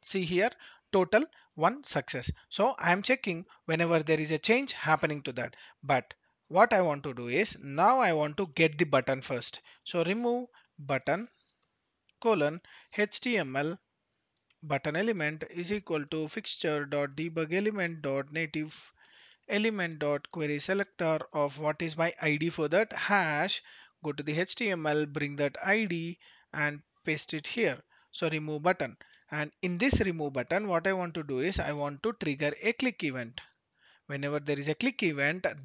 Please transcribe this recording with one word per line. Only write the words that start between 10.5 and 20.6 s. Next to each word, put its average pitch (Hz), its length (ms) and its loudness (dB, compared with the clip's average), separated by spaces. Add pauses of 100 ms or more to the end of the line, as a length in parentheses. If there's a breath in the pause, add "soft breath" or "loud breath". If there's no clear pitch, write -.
button 143 500 -2 (920)
colon 175 380 2 (360 loud breath)
H 208 260 0
T 240 160 0
M 135 180 -2
L 156 220 -2 (840)
button 147 340 -2
element 165 540 0
is 175 240 -4
equal 165 320 -2
to 156 220 -4
fixture 151 580 -2
dot 143 300 -2
debug 160 380 -4
element 185 480 -2
dot 139 300 -2
native 156 440 -4 (720 soft breath)
element 202 500 0
dot 147 320 0
query 147 280 -2
selector 175 600 0 (140)